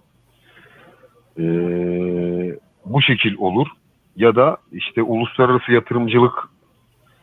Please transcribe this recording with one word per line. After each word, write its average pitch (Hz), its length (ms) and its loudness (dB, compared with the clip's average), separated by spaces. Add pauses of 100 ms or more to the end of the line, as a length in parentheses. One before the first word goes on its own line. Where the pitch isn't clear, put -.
(1400)
Ee, 87 1200 -4 (300)
bu 139 120 0
şekil 113 360 0
olur. 104 300 0 (480)
Ya 110 200 4
da 135 220 2 (140)
işte - 300 -6
uluslararası 120 680 0
yatırımcılık 120 800 2 (720)